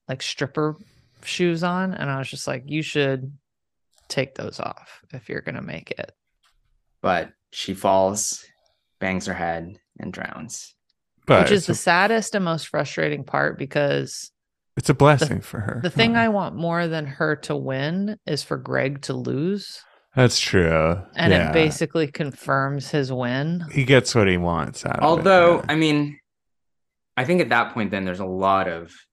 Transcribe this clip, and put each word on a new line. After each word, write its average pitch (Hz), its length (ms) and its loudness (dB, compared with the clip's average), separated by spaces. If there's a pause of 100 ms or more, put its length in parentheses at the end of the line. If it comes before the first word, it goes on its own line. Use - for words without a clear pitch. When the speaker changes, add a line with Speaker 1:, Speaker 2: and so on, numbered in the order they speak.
Speaker 1:
like, 170 140 -8
stripper 151 560 -4 (460)
shoes 170 400 -2
on. 185 300 -2
And 143 160 -6
I 135 100 -2
was 131 100 -8
just - 180 -10
like, 135 200 -6
"You 151 140 -4
should 135 500 -2 (760)
take - 280 -4
those - 240 -10
off - 420 -12 (100)
if 131 180 -16
you're - 120 -8
gonna - 200 -10
make - 300 -12
it." - 200 -10 (880)
Speaker 2:
But 90 300 -2 (200)
she - 220 -8
falls, 95 720 0 (540)
bangs 92 260 -4
her 98 80 -6
head, 85 460 -6 (200)
and 90 140 -10
drowns. - 600 -14 (520)
Speaker 3:
But 110 180 6
Speaker 1:
Which - 80 4
is 202 100 6
Speaker 3:
it's - 60 -8
Speaker 1:
the 175 60 0
Speaker 3:
a - 20 -2
Speaker 1:
saddest 202 600 0
and 190 100 0
most 160 220 -2
frustrating 147 560 -4
part 143 340 -2
because 143 760 -2 (460)
Speaker 3:
it's - 120 -2
a 147 40 6
blessing 139 480 4
for - 200 -10
her. 104 200 -6
Speaker 1:
the 175 80 -2
thing 233 260 2
Speaker 3:
Huh. 233 60 4
Speaker 1:
I 226 80 2
want 196 260 -2
more 170 320 -2
than 160 200 -4
her 151 300 -2
to 151 180 -6
win 147 640 -4 (100)
is 151 160 -4
for 143 140 -6
Greg 131 460 -2
to 135 100 -6
lose. 135 680 -4 (340)
Speaker 3:
That's 123 240 6
true. 82 640 2 (140)
Speaker 1:
And - 180 4
it 156 40 6
Speaker 3:
Yeah. 156 140 2
Speaker 1:
basically 156 560 0
confirms 139 840 -4
his 135 200 0
win. 135 600 -2
Speaker 3:
He 139 140 2
gets 123 280 6
what 107 140 6
he 92 100 4
wants 85 480 -2
out - 120 -4
of - 40 -2
it, - 20 0
Speaker 2:
Although, 170 540 6
Speaker 3:
yeah. - 120 -4
Speaker 2:
I 147 60 2
mean, 147 440 2 (1000)
I 127 80 0
think 175 160 2
at 120 80 0
that 117 240 2
point, 104 180 -2
then 98 140 -4
there's 90 140 -4
a 98 60 -6
lot 95 440 2
of 85 240 -10 (200)